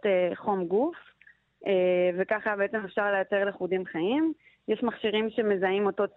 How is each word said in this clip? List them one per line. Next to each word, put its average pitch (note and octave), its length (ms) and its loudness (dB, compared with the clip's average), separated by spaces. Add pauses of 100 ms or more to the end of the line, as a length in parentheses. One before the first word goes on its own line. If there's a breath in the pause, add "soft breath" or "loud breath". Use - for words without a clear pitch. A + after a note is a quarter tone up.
אה, F3+ 300 2
חום F#3+ 300 -2
גוף, A#3 300 0 (720 soft breath)
אה, F3+ 520 4
וככה G#3 380 -2
בעצם G3+ 280 -2
אפשר G3+ 280 -2
לאתר G3 320 0
לכודים F#3 420 -2
חיים. C4 460 0 (360 soft breath)
יש G#3+ 140 -2
מכשירים A3 480 -2
שמזהים G3+ 560 0
אותות G3 300 0